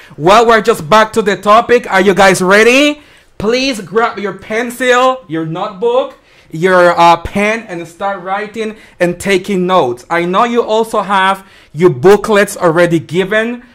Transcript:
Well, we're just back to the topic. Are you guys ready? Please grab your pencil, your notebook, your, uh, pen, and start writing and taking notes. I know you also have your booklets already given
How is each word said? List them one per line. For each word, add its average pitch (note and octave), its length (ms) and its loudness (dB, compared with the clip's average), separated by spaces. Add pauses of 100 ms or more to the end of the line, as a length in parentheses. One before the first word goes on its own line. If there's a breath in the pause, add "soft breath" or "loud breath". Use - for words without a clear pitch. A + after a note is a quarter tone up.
(160 loud breath)
Well, G3+ 300 4
we're A3+ 160 4
just G#3 260 -2
back G#3+ 260 2
to A3+ 80 0
the G3 140 -2
topic. A#3 560 2
Are F#3+ 80 2
you F#3+ 140 2
guys F#3+ 260 2
ready? A#3+ 640 2 (340 soft breath)
Please B3 440 -4
grab G3+ 400 -4
your G3 140 -8
pencil, B3 920 -2
your D#3+ 180 -6
notebook, G#3 760 -4 (340 soft breath)
your, F3 460 2
uh, E3+ 240 6
pen, G#3+ 460 -4
and E3+ 200 -12
start G3 340 -8
writing G#3+ 540 -8 (240 loud breath)
and F3 180 -2
taking F#3+ 480 -2
notes. D#3+ 420 -2
I E3+ 160 -2
know F#3 200 0
you A#3+ 180 0
also A3 380 -2
have F#3+ 440 -2 (280 soft breath)
your E3+ 180 2
booklets G3+ 640 2
already E3+ 440 0
given G#3+ 640 -4 (100)